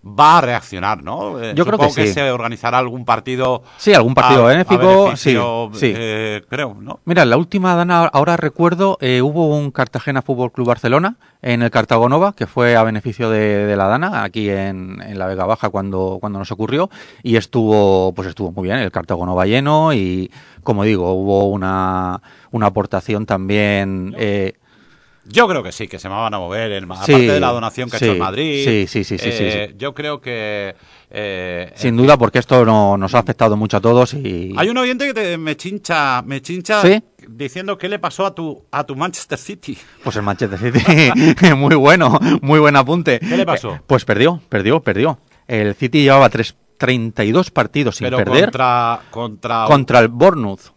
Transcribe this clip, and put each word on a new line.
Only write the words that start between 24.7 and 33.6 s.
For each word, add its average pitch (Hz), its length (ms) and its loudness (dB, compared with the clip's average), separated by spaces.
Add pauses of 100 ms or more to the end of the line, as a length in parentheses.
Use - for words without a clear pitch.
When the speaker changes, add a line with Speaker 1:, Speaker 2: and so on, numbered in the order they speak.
Speaker 1:
Yo 226 220 2
creo 180 160 -2
que 92 80 -10
sí, 101 160 -10
que 95 140 -14
se 98 80 -14
me 95 80 -8
van 110 180 -4
a 101 60 -6
mover, 104 320 -6
el, 98 140 -8
Speaker 2:
Sí, 87 40 -14
Speaker 1:
aparte 110 280 2 (140)
de 147 80 2
la 127 120 0
donación 120 360 -6
que 113 80 -8
ha - 40 -4
Speaker 2:
sí, 131 60 0
Speaker 1:
hecho 107 80 2
el 90 40 -2
Madrid, 139 460 -4
Speaker 2:
sí, 107 240 0
sí, 101 160 -4
sí, 98 120 -8
sí, 101 140 -6
sí, 110 140 -4
Speaker 1:
eh, 104 260 -4
Speaker 2:
sí. - 80 -20
Speaker 1:
yo 135 160 -10
creo 147 260 -10
que, 107 540 -8 (360)
eh, 90 680 -8
Speaker 2:
Sin 127 140 -2
Speaker 1:
en 113 80 0
Speaker 2:
duda, 139 160 6
Speaker 1:
fin. 135 40 2
Speaker 2:
porque 117 220 0
esto 127 240 4
no, 104 320 4
nos 95 180 -4
ha 120 60 4
afectado 110 360 0
mucho 107 200 -2